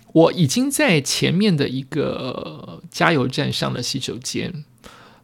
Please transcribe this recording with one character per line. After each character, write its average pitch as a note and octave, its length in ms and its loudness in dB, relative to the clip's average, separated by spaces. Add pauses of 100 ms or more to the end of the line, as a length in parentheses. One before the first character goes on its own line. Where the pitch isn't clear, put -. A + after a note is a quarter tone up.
(120)
我 E3 200 6
已 F3 140 2
经 B3+ 240 0
在 A#3+ 320 2
前 C3+ 320 0
面 G3 200 4
的 C3+ 140 2
一 C3 140 -4
个 - 1080 -6
加 E3+ 220 4
油 C3 160 2
站 C3 240 -4
上 C#3 180 -4
了 B2 120 -6
洗 B2+ 180 -6
手 - 160 -8
间， A#2+ 480 -8 (600)